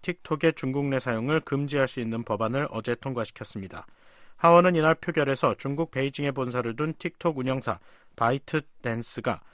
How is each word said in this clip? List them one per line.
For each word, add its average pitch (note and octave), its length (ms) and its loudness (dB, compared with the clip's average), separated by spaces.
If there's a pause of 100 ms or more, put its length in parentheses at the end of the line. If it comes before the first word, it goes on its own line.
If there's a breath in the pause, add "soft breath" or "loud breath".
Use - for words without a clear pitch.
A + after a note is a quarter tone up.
틱톡의 E3 520 0
중국 C#3 320 -2
내 C3+ 120 0
사용을 B2+ 420 0
금지할 C#3 480 0
수 - 120 -8
있는 A2+ 240 -2
법안을 A2+ 460 0
어제 A2+ 260 -4
통과시켰습니다. G#2+ 920 -8 (500 soft breath)
하원은 F3 380 8
이날 D#3+ 200 4
표결에서 C3+ 600 0
중국 C#3 360 -4
베이징에 C#3 420 -2
본사를 B2 440 -4
둔 D#3 220 -2
틱톡 D#3+ 400 -4
운영사 B2+ 400 -2 (380 soft breath)
바이트댄스가 A#2+ 1200 -2 (140 soft breath)